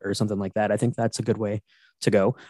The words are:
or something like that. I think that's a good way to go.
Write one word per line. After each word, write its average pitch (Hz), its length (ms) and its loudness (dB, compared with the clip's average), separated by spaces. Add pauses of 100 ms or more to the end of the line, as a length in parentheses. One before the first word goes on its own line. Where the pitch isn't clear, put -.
or 101 100 -2
something 107 240 -2
like 95 160 -6
that. 107 160 0
I 104 60 2
think 120 180 0
that's 113 240 -2
a 120 40 -4
good 110 140 0
way 107 260 -4 (400)
to - 100 0
go. 104 240 4 (120)